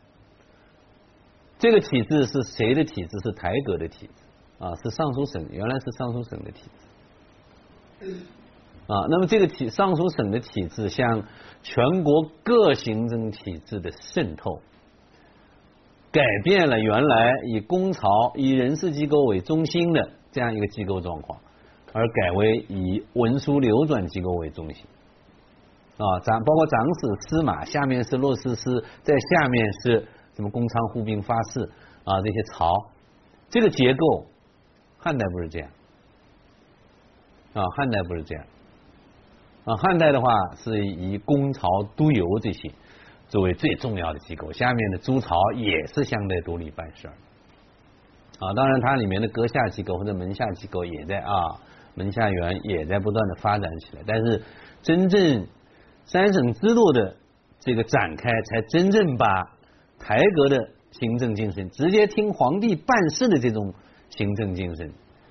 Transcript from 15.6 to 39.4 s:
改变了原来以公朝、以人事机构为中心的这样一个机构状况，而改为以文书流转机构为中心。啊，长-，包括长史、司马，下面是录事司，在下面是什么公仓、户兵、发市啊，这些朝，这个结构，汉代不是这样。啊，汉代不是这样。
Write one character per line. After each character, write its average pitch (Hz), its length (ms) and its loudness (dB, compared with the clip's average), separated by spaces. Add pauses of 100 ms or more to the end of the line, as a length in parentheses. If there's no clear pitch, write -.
改 151 100 4 (220)
变 180 240 4
了 120 100 2
原 110 300 4
来 117 240 6 (140)
以 113 160 -4
公 185 320 -2
朝、 104 160 0 (260)
以 135 160 2
人 131 240 2
事 165 160 -2
机 147 160 -2
构 147 140 4
为 107 180 2
中 160 260 0
心 170 280 0
的 127 180 0 (220)
这 131 80 -4
样 117 120 -2
一 107 60 -4
个 104 80 0
机 104 160 -10
构 92 160 -4
状 85 220 -8
况， - 180 -14 (540)
而 113 160 0
改 95 260 0
为 110 220 4 (100)
以 95 340 -4 (120)
文 120 260 2
书 143 220 0
流 123 240 4
转 123 200 0
机 92 140 -8
构 90 140 -4
为 80 160 -6
中 80 240 -12
心。 - 120 -20 (1120)
啊， 95 300 0
长-， 113 180 0
包 147 100 4
括 160 140 4
长 117 180 2 (100)
史、 110 340 -6
司 160 120 0
马， 85 220 -2
下 143 220 -2
面 127 180 0
是 127 140 -2
录 135 180 0
事 123 180 -4
司， 123 300 -4 (180)
在 147 160 2
下 151 300 2
面 120 180 2 (160)
是 117 240 2 (300)
什 104 80 -8
么 101 60 -4
公 120 180 -2
仓、 113 220 -2
户 110 160 -6
兵、 107 160 -4
发 113 220 -2
市 113 180 -8 (420)
啊， 95 180 0
这 107 120 -2
些 104 180 -2
朝， 82 180 0 (800)
这 233 120 2
个 202 80 6
结 139 240 4
构， 131 320 0 (720)
汉 151 200 -4
代 107 120 -2
不 90 120 -6
是 82 60 -6
这 80 120 -10
样。 73 100 -10 (1800)
啊， 101 100 -2 (140)
汉 139 120 0
代 101 140 0
不 87 100 -8
是 80 100 -6
这 80 120 -12
样。 73 100 -14 (1200)